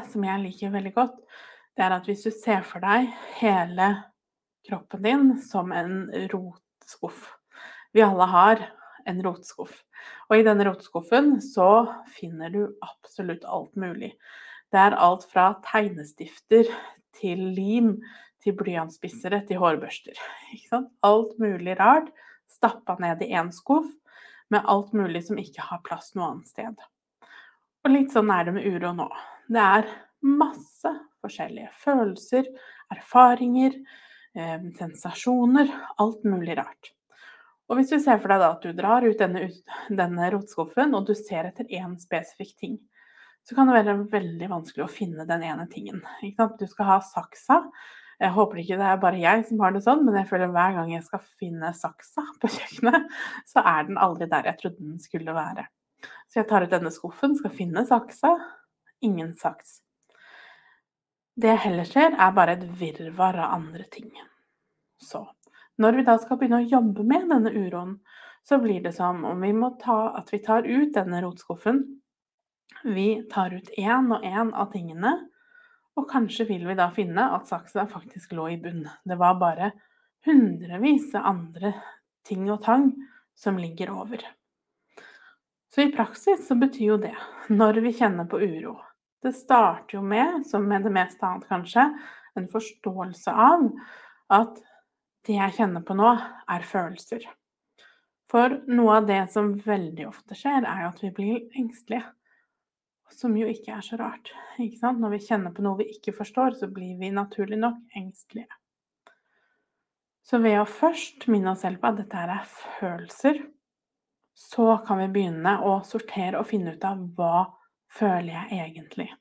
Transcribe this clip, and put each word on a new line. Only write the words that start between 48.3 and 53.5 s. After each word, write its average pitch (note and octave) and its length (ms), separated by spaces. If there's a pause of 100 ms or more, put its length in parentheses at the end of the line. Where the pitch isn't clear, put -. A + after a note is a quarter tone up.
håper G#3 260
ikke F3+ 180
det G3 80
er F#3+ 140
bare F#3 180
jeg F#3+ 300
som A3 100
har F#3+ 160
det G3+ 80
sånn, C#4+ 220
men A3 100
jeg G3 140
føler F3+ 240
hver F3+ 240
gang E3 160
jeg E3 100
skal F#3+ 200 (180)
finne E3+ 340
saksa - 480 (160)
på - 160
kjøkkenet, - 540 (400)
så - 180